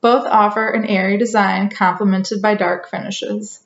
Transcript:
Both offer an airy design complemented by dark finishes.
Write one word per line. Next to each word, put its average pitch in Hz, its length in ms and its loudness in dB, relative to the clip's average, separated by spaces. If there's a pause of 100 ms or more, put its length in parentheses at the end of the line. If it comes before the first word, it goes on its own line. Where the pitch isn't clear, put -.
Both 240 260 4
offer 214 420 2
an 220 180 -2
airy 196 320 0
design 202 500 0
complemented 190 720 0
by 208 140 2
dark 185 340 -2
finishes. 208 760 -8